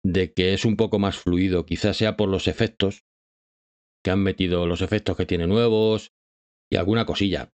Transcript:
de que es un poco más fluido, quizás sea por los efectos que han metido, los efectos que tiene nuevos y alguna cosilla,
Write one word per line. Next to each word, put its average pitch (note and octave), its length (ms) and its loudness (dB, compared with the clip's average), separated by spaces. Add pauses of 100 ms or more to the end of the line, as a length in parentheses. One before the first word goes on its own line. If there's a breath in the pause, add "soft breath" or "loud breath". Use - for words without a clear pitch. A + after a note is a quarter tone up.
de F#2 280 0
que F#2 200 2
es G2 120 -2
un G#2+ 120 2
poco A2 220 0
más G2 180 0
fluido, F2+ 480 0
quizás F2+ 320 -2
sea G#2+ 180 0
por G#2 140 0
los F#2+ 180 -2
efectos - 580 -2 (1000)
que F#2 80 0
han F#2+ 80 2
metido, F#2 460 0
los E2+ 160 -2
efectos F#2+ 360 -2
que F#2 80 0
tiene E2+ 220 -2
nuevos A2 680 2 (580)
y - 60 0
alguna G#2 280 0
cosilla, E2+ 540 -4